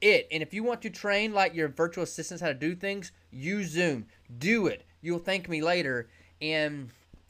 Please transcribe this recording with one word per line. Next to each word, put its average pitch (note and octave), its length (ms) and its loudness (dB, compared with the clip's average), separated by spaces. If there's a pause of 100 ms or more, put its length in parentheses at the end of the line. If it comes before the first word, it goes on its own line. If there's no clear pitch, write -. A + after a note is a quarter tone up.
it. G3+ 300 6
And D#3 100 -2
if D3+ 100 -6
you G#3 120 -4
want A#3 180 -2
to A3 80 -6
train, G#3 420 0
like, F#3+ 220 4
your D#3+ 140 0
virtual E3+ 380 0
assistants E3+ 360 -8
how F3 60 0
to C#3+ 80 0
do D3+ 180 -2
things, G3 380 -6 (180)
use E3+ 400 -4
Zoom. D3+ 380 0 (280)
Do F#3+ 300 2
it. A2 180 -2 (180)
You'll E3+ 180 -2
thank F#3 280 -4
me D#3+ 140 -2
later. D3 480 0 (320)
And D3+ 480 -2 (400)